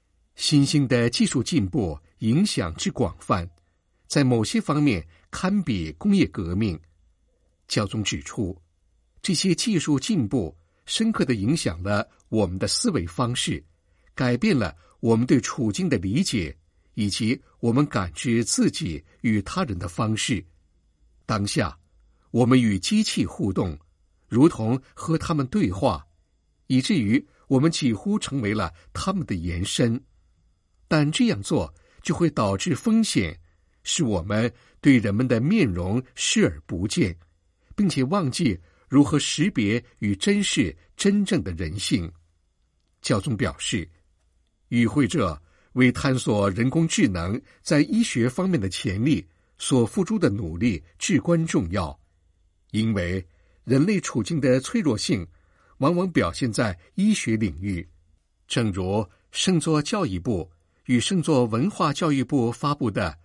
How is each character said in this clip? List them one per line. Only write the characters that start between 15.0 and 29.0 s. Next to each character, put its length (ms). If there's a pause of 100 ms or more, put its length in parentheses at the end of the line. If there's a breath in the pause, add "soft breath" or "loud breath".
我 140
们 100
对 160
处 300
境 180
的 80
理 280
解， 320 (380)
以 140
及 320 (200 soft breath)
我 120
们 140
感 260
知 320
自 240
己 360 (160 soft breath)
与 220
他 220
人 140
的 80
方 300
式。 280 (800)
当 220
下， 320 (520)
我 140
们 160
与 180
机 260
器 200
互 280
动， 260 (480)
如 220
同 320 (140 soft breath)
和 220
他 180
们 120
对 240
话， 340 (640)
以 160
至 160
于 260 (220 soft breath)
我 140
们 100
几 220
乎 260
成 220
为 120
了 200 (200 soft breath)
他 200